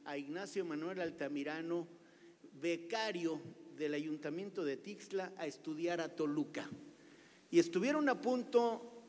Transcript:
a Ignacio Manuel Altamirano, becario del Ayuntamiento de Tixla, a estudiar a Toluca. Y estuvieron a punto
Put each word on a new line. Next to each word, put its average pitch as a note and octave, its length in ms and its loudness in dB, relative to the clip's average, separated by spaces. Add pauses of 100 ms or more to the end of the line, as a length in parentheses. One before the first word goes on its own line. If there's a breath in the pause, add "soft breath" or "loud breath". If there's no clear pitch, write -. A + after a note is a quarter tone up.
a C#3+ 140 -6
Ignacio F3+ 480 -4
Manuel E3+ 360 -2
Altamirano, D#3+ 840 -2 (720 loud breath)
becario E3+ 800 0 (360)
del D3+ 200 0
Ayuntamiento D#3 680 -2
de C#3 140 0
Tixla, F#3+ 600 -6
a E3 100 -4
estudiar E3 540 -2
a D#3 140 -4
Toluca. D3 540 0 (800 loud breath)
Y E3+ 80 8
estuvieron A#3 520 6
a B3 120 2
punto A#3 680 4 (180)